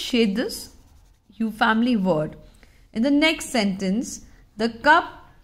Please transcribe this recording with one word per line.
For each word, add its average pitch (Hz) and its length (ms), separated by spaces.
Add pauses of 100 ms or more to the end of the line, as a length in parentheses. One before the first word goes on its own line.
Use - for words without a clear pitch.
(120)
shade 226 300
this 440 200 (800)
U 220 100 (140)
family 233 320 (160)
word. 156 260 (560)
In 233 160
the 285 80
next 320 400
sentence, 196 560 (500)
"The 233 60 (200)
cup 349 220 (320)